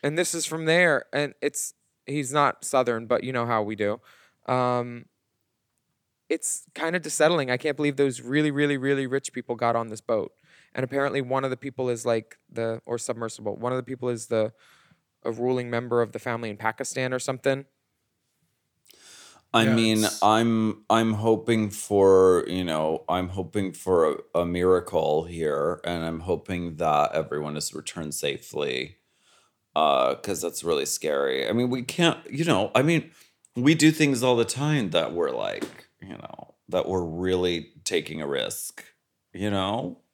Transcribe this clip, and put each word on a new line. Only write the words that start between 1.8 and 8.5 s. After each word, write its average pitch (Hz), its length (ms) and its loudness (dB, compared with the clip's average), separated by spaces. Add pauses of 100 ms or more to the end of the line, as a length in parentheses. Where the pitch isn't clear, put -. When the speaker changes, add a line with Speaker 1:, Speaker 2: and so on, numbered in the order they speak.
Speaker 1:
he's 139 260 -4
not 143 320 2
Southern, 120 420 0
but 117 200 0
you 131 80 -6
know 120 120 -2
how 117 160 0
we 107 140 -4
do. 104 240 -2 (460)
Um, 123 640 -2 (1200)
it's - 340 -4 (100)
kinda 165 300 -2
unsettling. 151 480 2
I 123 60 0
can't 147 180 -2
believe 147 220 0
those 131 240 2
really, 143 300 2